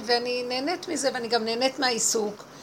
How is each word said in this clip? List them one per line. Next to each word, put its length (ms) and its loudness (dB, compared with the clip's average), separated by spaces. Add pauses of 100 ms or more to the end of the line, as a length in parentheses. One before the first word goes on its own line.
ואני 420 2
נהנית 400 -2
מזה, 260 0
ואני 140 -4
גם 160 2
נהנית 340 2
מהעיסוק, 640 0 (180)